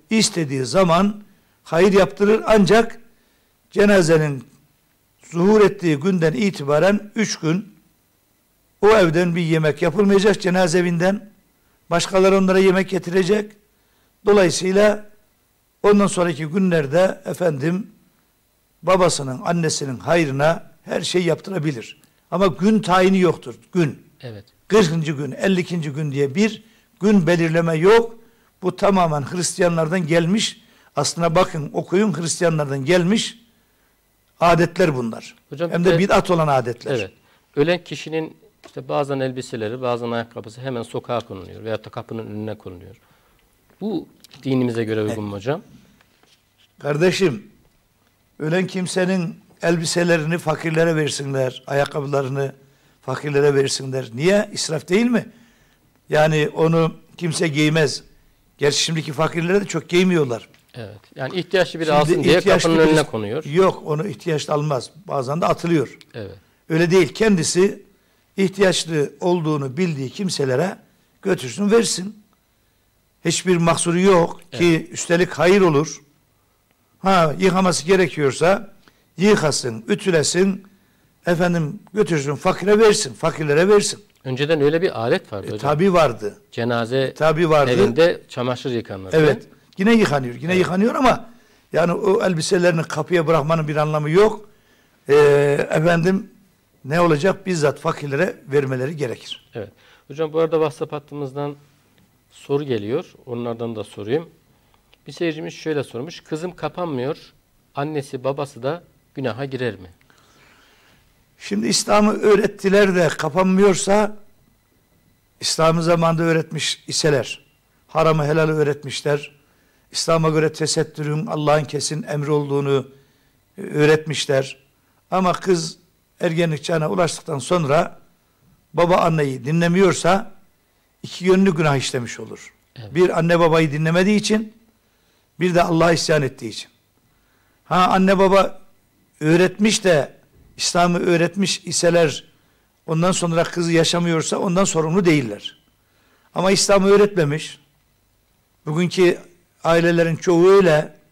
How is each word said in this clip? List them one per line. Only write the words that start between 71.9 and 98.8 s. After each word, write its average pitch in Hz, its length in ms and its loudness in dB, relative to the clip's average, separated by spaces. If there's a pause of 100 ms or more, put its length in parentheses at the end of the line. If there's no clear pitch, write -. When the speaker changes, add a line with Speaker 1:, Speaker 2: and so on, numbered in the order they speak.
Speaker 1:
Hiçbir 175 320 2
mahsuru 170 440 0
yok 185 400 4 (120)
ki 139 120 -2
Speaker 2:
Evet. 160 280 0
Speaker 1:
üstelik 175 400 -2
hayır 185 280 4
olur. 156 420 0 (960)
Ha, 175 400 2
yıkaması 180 480 0
gerekiyorsa 175 880 0 (440)
yıkasın, 156 720 0
ütülesin, 190 800 0 (560)
efendim 170 520 -2 (160)
götürsün, 156 400 -2
fakire 185 440 0
versin, 214 360 4
fakirlere 156 540 0
versin. 202 360 2 (200)
Speaker 2:
Önceden 143 360 -2
öyle 151 220 2
bir 117 240 -4
adet 175 260 -2
vardı 98 140 -10
Speaker 1:
E, 101 40 -10
Speaker 2:
hocam. 104 80 -8
Speaker 1:
tabii 151 340 0
vardı. 123 460 0 (140)
Speaker 2:
Cenaze 117 500 -2
Speaker 1:
E, 131 120 -6
tabii 160 360 0
vardı. 143 200 4
Speaker 2:
evinde 156 580 2
çamaşır 127 420 -6
yıkanırdı. 104 460 -6
Speaker 1:
Evet. 151 300 2 (320)
Yine 214 160 2
yıkanıyor, 135 400 2
yine 143 180 -6
Speaker 2:
Evet. 185 60 2
Speaker 1:
yıkanıyor 190 360 0
ama 254 360 0 (420)
yani 170 200 2
o 190 320 0
elbiselerini 175 580 0
kapıya 156 440 -2
bırakmanın 156 420 0
bir 151 80 -4
anlamı 151 340 -2
yok. 214 380 2 (600)
E, 139 60 4 (560)
efendim 170 600 0 (540)
ne 151 160 -2
olacak? 175 460 0
Bizzat 156 340 -2
fakirlere 156 560 -4 (160)
vermeleri 135 440 -2